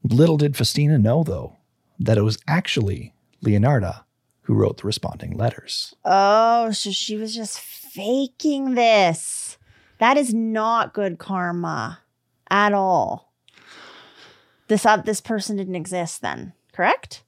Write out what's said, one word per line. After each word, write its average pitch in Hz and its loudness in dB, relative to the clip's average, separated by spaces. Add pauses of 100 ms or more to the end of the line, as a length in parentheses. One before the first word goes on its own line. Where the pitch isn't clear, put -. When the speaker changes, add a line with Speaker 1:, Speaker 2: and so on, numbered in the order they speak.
Speaker 1:
Little 151 4
did 147 0
Faustina 147 2
know, 117 4
though, - -6 (440)
that 110 2
it 101 2
was 107 0 (100)
actually 123 -4 (300)
Leonarda 107 2 (380)
who - 0
wrote 104 2
the - -10
responding - -8
letters. - -6 (100)
Speaker 2:
Oh, 220 4
so 202 -6
she 214 -6
was 220 -8
just 226 -10
faking 269 -4
this. 214 2 (420)
That 247 4
is 240 0
not 220 -2
good 190 -4
karma 175 -6 (500)
at 202 2
all. 185 -2 (1400)
This, 214 2
uh, 214 6
this 214 -4
person 214 -4
didn't 185 -6
exist 175 -6
then, 69 -8 (200)
correct? - -2